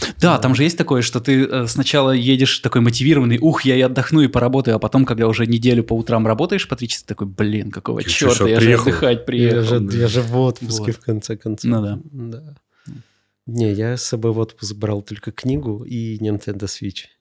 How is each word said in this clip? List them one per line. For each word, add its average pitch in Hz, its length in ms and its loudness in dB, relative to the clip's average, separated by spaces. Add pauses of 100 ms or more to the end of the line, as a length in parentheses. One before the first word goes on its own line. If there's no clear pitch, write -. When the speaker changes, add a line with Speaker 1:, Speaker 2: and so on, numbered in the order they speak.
(200)
Speaker 1:
Да, 170 160 4
Speaker 2:
Да. - 20 2
Speaker 1:
там 127 160 2
же 120 100 2
есть 175 140 0
такое, 135 240 0
что 117 180 -2
ты, 135 260 2
э, 127 220 -2
сначала 135 440 2
едешь 127 480 2
такой 123 200 0
мотивированный, 120 600 4
ух, 156 240 2
я 131 120 4
и 131 40 4
отдохну, 127 420 2
и 131 60 4
поработаю, 120 480 2
а - 20 2
потом, 135 260 2
когда 113 240 0
уже 113 180 0
неделю 117 380 2
по 117 120 -4
утрам 113 300 0
работаешь 165 420 0
по 127 80 -6
три 120 120 -6
часа, - 180 -8
такой, 101 200 -8
блин, 104 440 -4
какого 113 300 -8
Speaker 3:
Я - 80 -8
Speaker 1:
чёрта, 123 300 2
Speaker 3:
чё, 101 80 2
Speaker 1:
я 110 140 4
же 113 60 6
Speaker 3:
приехал? 117 240 6
Speaker 1:
отдыхать 120 360 0
приехал. 120 300 2
Speaker 2:
Я 117 60 0
же, 110 360 0
я 117 100 2
же 120 140 0
в 117 160 -4
отпуске, 113 540 -2
Speaker 1:
Вот. - 40 -8
Speaker 2:
в - 40 -20
конце 110 360 -6
концов. 110 340 -4
Speaker 1:
Ну 113 120 2
да. 101 160 -4 (140)
Speaker 2:
Да. 131 420 -14 (920)
Не, 113 260 0
я 113 240 -2
с 120 80 -8
собой 117 280 -2
в 110 60 -4
отпуск 107 380 -6
брал 104 260 -4
только - 300 -12
книгу 127 520 -6
и 113 340 -8
Nintendo 104 480 -6
Switch, - 400 -10 (140)